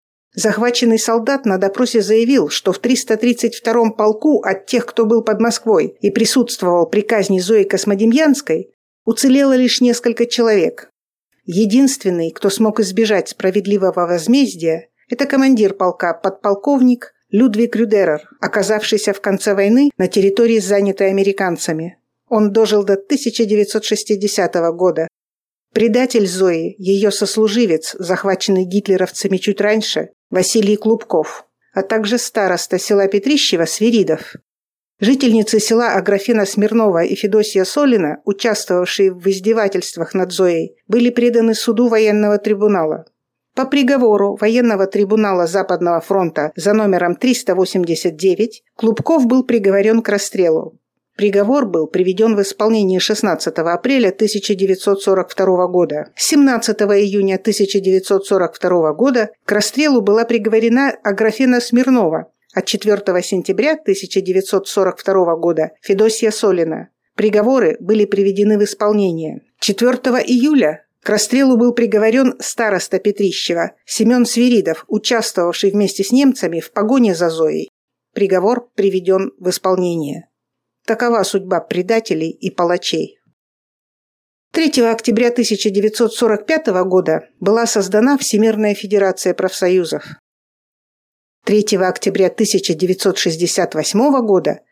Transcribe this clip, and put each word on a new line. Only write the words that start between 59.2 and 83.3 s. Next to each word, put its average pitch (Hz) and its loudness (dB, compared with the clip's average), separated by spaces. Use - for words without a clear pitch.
к - 0
расстрелу 254 0
была 214 2
приговорена 233 2
Аграфена 226 0
Смирнова, 240 0
а 277 -4
четвёртого 202 -2
сентября 202 -2
тысяча 196 -4
девятьсот 185 -2
сорок 185 -2
второго 180 0
года 165 -2
Федосия 220 0
Солина. 170 -2
Приговоры 208 0
были 208 0
приведены 202 0
в 208 2
исполнение. 196 -2
Четвёртого 247 0
июля 247 2
к - -12
расстрелу 247 2
был 240 4
приговорён 226 2
староста 196 -4
Петрищева 175 -2
Семён 233 2
Свиридов, 233 0
участвовавший 208 -2
вместе 196 -2
с - -6
немцами 247 2
в - -12
погоне 214 2
за 170 0
Зоей. 156 -4
Приговор 196 2
приведён 190 0
в 180 -4
исполнение. 175 -2
Такова 233 0
судьба 185 -2
предателей 180 -2
и - -8
палачей. 175 -4